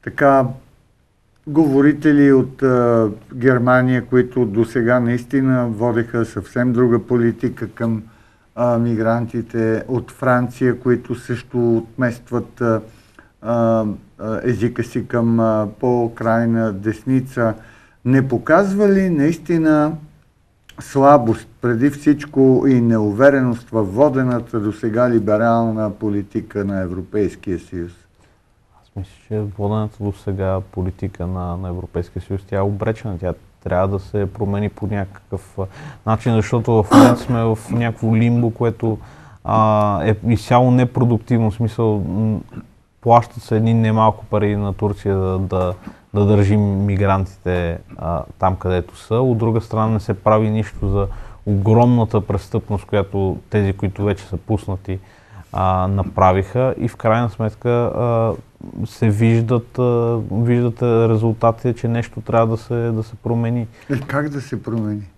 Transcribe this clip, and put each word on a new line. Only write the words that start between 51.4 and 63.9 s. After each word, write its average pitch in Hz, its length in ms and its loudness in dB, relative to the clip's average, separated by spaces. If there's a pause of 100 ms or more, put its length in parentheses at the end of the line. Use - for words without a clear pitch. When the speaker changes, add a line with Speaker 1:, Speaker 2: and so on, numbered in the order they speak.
Speaker 2:
огромната 110 760 2
престъпност, - 640 -6
която 98 520 -2 (120)
тези, 98 240 0
които 98 300 -6
вече 101 200 -2
са - 140 -8
пуснати, 95 600 -6 (520)
а, 92 360 0
направиха, 98 880 0
и 117 100 -4
в - 80 -8
крайна 117 340 0
сметка, 110 400 -4
а, 117 640 0 (520)
се - 240 -2
виждат, 113 720 0
а, 117 400 0 (120)
виждат 120 520 0
резултатите, 113 880 2
че - 140 -6
нещо 117 340 -4
трябва 113 260 2
да 113 100 -2
се, 120 180 -10
да 117 280 -4
се 110 120 -14
промени. 117 520 -4 (220)
Speaker 1:
Е, 131 100 -2